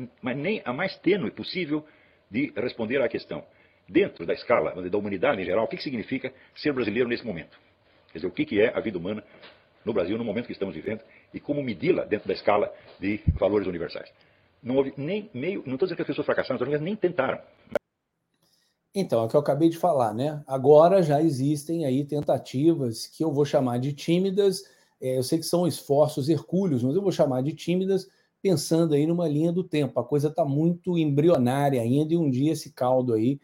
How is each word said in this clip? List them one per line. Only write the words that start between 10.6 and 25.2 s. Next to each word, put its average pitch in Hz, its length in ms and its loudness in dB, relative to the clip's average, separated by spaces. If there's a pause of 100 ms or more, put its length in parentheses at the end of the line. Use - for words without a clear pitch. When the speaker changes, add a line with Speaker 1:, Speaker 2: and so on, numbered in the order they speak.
Speaker 1:
vivendo 95 260 -6 (320)
e - 60 -12
como 143 240 -4
medi-la 123 400 -2
dentro - 240 -4
da 95 60 -2
escala - 400 0 (260)
de 104 220 -2 (180)
valores 98 260 2
universais? 82 440 -8 (520)
Não 127 140 -4
houve 135 220 0
nem 185 360 -6
meio, 165 320 -6
não 131 120 -6
tô 190 80 0
dizendo 165 100 -6
que 170 60 -6
as 151 60 -4
pessoas 143 180 -4
fracassaram, 120 300 0
as 113 40 -6
pessoas 147 220 -2
nem 196 160 -4
tentaram. 135 420 -2 (1500)
Speaker 2:
Então, 165 280 0
é 113 40 0
o 113 40 -6
que - 60 0
eu 147 40 6
acabei 147 300 2
de 160 80 0
falar, 131 360 2
né? 147 320 -4
Agora 151 560 8
já 147 200 2
existem 151 640 0
aí 135 180 0
tentativas 143 1040 0
que - 160 -8
eu 160 80 0
vou 143 140 2
chamar 127 340 0
de 143 140 -2
tímidas, 190 720 0 (360)
é, 131 180 -2
eu 127 60 2